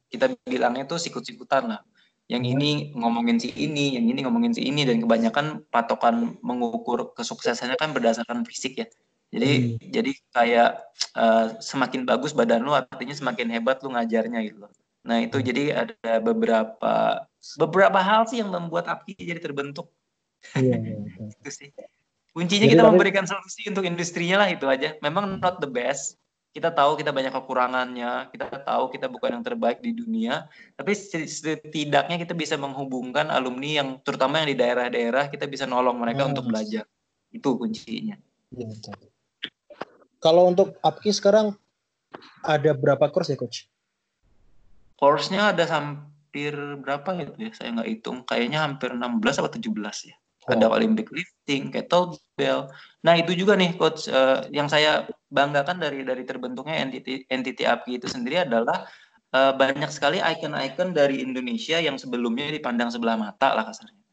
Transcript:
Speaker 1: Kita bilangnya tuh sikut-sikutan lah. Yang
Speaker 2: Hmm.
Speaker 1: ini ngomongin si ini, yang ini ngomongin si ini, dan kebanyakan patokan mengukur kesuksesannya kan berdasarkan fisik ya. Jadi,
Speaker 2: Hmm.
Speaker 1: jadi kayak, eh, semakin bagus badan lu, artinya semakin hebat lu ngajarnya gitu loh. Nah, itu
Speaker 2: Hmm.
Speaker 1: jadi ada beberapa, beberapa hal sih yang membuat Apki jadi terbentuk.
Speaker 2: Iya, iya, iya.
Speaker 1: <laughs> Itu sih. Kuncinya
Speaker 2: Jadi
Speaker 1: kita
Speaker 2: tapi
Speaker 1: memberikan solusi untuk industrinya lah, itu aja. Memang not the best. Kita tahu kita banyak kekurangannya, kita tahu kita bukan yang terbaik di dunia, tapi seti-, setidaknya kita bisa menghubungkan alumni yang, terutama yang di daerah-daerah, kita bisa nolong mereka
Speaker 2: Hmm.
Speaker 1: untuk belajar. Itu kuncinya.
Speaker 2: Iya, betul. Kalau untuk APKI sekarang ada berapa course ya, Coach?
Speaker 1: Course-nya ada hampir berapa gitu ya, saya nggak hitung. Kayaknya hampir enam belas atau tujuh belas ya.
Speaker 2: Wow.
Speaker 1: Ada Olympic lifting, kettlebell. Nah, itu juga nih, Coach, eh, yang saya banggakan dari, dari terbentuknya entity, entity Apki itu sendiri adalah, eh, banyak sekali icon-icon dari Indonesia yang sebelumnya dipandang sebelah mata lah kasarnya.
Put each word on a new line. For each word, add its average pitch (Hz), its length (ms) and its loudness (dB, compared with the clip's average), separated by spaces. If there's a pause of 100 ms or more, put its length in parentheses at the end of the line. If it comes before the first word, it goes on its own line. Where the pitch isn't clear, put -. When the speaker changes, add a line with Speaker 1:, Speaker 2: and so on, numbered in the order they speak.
Speaker 1:
Kita 127 240 0 (140)
bilangnya 127 400 -2
tuh - 140 -6
sikut-sikutan 123 680 -4
lah. 107 120 -6 (460)
Yang 123 180 -4
Speaker 2:
Hmm. 123 100 -2
Speaker 1:
ini 143 160 0 (220)
ngomongin 117 460 0
si - 120 -4
ini, 143 460 -2
yang 117 100 0
ini 131 160 0
ngomongin 117 300 0
si 113 100 -4
ini, 143 200 0
dan 120 160 2
kebanyakan 117 720 0
patokan 117 720 0
mengukur 120 760 -4
kesuksesannya 120 600 -4
kan 156 140 0
berdasarkan 120 540 0
fisik - 340 -8
ya. 113 80 -6 (460)
Jadi, 127 180 2
Speaker 2:
Hmm. 120 260 0 (140)
Speaker 1:
jadi 120 200 0 (180)
kayak, 120 420 4 (440)
eh, 113 320 4 (120)
semakin 131 460 -2
bagus 123 280 0
badan 117 300 2
lu, 143 120 0
artinya 131 380 -2
semakin 123 360 -4
hebat 117 320 -2
lu 135 100 -8
ngajarnya 117 540 0
gitu 101 160 -12
loh. 101 120 -20 (300)
Nah, 117 160 0
itu 117 200 -2
Speaker 2:
Hmm. 120 80 0
Speaker 1:
jadi 127 160 0 (200)
ada 113 380 -2
beberapa, 110 1040 2 (300)
beberapa 185 420 4
hal 220 300 4
sih 240 100 -4
yang 202 140 -4
membuat 170 340 -4
Apki 170 300 -10
jadi 170 240 -10
terbentuk. 143 480 -8 (640)
Speaker 2:
Iya, 127 220 4
iya, 110 220 -4
iya. 104 100 -10
Speaker 1:
<laughs> 107 320 -14
Itu 143 120 -16
sih. 143 180 -18 (640)
Kuncinya 180 360 4
Speaker 2:
Jadi 147 80 10
Speaker 1:
kita 165 80 10
Speaker 2:
tapi 160 100 12
Speaker 1:
memberikan 190 320 6
solusi 196 420 -8
untuk 196 160 -2
industrinya 170 560 -2
lah, 202 100 4
itu 165 160 -4
aja. 135 360 0
Memang 190 380 -2
not 180 200 0
the 151 80 -4
best. 123 520 -4 (340)
Kita 156 160 -2
tahu 147 320 2
kita 147 80 -4
banyak 135 240 -2
kekurangannya, 127 960 -2
kita 127 320 -10
tahu 127 320 -2
kita 135 160 -8
bukan 120 320 -6
yang 113 60 -4
terbaik 117 340 -2
di 117 160 -4
dunia, 117 480 -4 (320)
tapi - 160 -4
seti-, 165 320 -6
setidaknya 151 960 -2
kita 170 160 -6
bisa 151 240 -4
menghubungkan 135 720 -4
alumni 131 480 -2
yang, 131 240 -4
terutama 139 400 0
yang 139 80 0
di 123 60 -4
daerah-daerah, 123 760 0
kita 143 160 -6
bisa 135 160 -8
nolong 123 320 2
mereka 120 320 0
Speaker 2:
Hmm. 139 80 -2
Speaker 1:
untuk 117 160 -4
belajar. 107 320 -4 (480)
Itu 226 240 -2
kuncinya. 110 640 -8 (320)
Speaker 2:
Iya, 117 160 -10
betul. 107 240 -14 (1300)
Kalau 175 260 8
untuk 190 320 4
APKI 160 320 0
sekarang 202 460 4 (840)
ada 151 300 2
berapa 143 360 2
course 160 240 -2
ya, 131 60 -4
Coach? - 280 -10 (1300)
Speaker 1:
Course-nya 190 560 4
ada 170 160 2
hampir 147 880 -6
berapa 143 640 -6
gitu 147 180 -8
ya, 220 140 -8
saya - 240 -12
nggak 117 160 -2
hitung. 127 320 -6
Kayaknya 120 400 -2
hampir 139 320 -4
enam 120 240 -2
belas 135 200 2
atau 156 120 -2
tujuh 113 240 -6
belas 104 320 -8
ya. - 80 -20 (280)
Speaker 2:
Wow. 113 160 0
Speaker 1:
Ada 113 120 6
Olympic 110 400 2
lifting, 143 600 -4
kettlebell. 151 1000 -2 (320)
Nah, 165 120 6
itu 170 200 2
juga 196 200 4
nih, 175 200 4
Coach, - 320 0
eh, 131 440 4
yang 147 160 0
saya 147 400 4 (200)
banggakan 143 520 0
dari, 139 240 -4
dari 127 200 -4
terbentuknya 131 560 -8
entity, 131 480 -6
entity 127 360 -4
Apki 120 360 0
itu 123 80 -10
sendiri 135 360 -2
adalah, 147 440 0 (440)
eh, 135 240 6
banyak 135 360 2
sekali 151 280 0
icon-icon 160 760 -2
dari 139 240 4
Indonesia 127 600 -4
yang 151 160 0
sebelumnya 123 540 -2
dipandang 120 420 -2
sebelah 117 260 0
mata 107 380 0
lah 110 120 0
kasarnya. - 320 -16 (140)